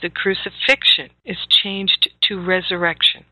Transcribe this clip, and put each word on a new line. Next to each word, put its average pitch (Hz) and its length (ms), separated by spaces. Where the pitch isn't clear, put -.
the 175 80
crucifixion - 1000
is 196 140
changed 196 600
to 196 180
resurrection. 175 920